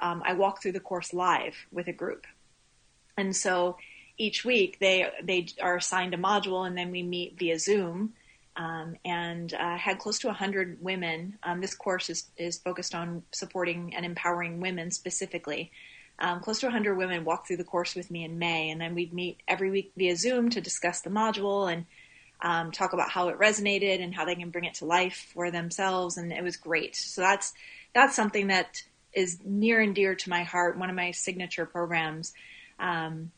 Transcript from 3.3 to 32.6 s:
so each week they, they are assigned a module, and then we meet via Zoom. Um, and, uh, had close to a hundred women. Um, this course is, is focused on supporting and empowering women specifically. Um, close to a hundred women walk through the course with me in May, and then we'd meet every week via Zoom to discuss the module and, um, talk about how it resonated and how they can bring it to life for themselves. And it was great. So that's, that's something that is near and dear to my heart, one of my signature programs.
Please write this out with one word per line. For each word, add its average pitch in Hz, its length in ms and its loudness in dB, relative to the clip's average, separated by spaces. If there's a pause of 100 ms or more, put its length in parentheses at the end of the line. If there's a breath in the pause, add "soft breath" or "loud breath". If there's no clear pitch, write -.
so 180 420 2 (400 loud breath)
each 214 280 -2
week 220 340 4
they, 190 300 4 (140)
they 175 240 0 (140)
are 180 160 4
assigned 180 360 0
a 175 40 -2
module, 185 500 2
and 180 100 -4
then 180 140 -4
we 180 120 -4
meet 175 340 -4
via 165 220 2
Zoom. 196 540 2 (420 soft breath)
Um, 165 500 -6
and, 170 480 -2
uh, 175 240 -2
had 196 220 -2
close 214 200 -4
to 247 100 -2
a 208 40 0
hundred 190 480 -2
women. 180 640 -4
Um, 180 180 -2
this 190 120 -4
course 185 360 -2
is, 165 160 -6 (100)
is 170 220 -4
focused 180 360 -4
on 170 380 -4
supporting 175 640 -4
and 175 100 -4
empowering 175 540 -2
women 175 320 -4
specifically. - 800 -6 (460 loud breath)
Um, 175 240 0
close 220 180 -2
to 269 80 0
a 240 40 2
hundred 208 260 2
women 180 260 0
walk 165 240 0
through 180 100 -2
the 180 60 -6
course 175 320 -2
with 175 160 -8
me 170 140 -6
in 165 120 -8
May, 165 320 0
and 160 120 -6
then 170 140 -4
we'd 170 180 -2
meet 180 240 -4 (100)
every 190 240 2
week 196 240 -2
via 180 220 2
Zoom 240 320 2
to 233 100 0
discuss 175 400 -4
the - 100 -8
module 202 600 2
and, 170 140 -4 (560 loud breath)
um, 170 320 0
talk 185 180 0
about 175 180 2
how 180 200 2
it 175 100 -2
resonated 202 640 4
and 180 100 -6
how 165 120 -2
they 180 100 0
can 175 140 -6
bring 175 160 -4
it - 100 -6
to - 100 -8
life 180 480 2
for 175 180 -2
themselves. 175 640 0
And 170 160 -4
it 175 100 -4
was 175 140 -4
great. - 400 -2
So - 240 -4
that's, 196 320 4 (420 loud breath)
that's 269 200 8
something 208 320 2
that 185 360 2 (300)
is 180 320 0
near 214 340 4
and 202 160 4
dear 190 200 4
to 185 140 -6
my 175 140 2
heart, 175 340 2
one 185 120 -2
of 185 80 -4
my 180 140 0
signature 180 540 -4
programs. 165 680 -2 (440 loud breath)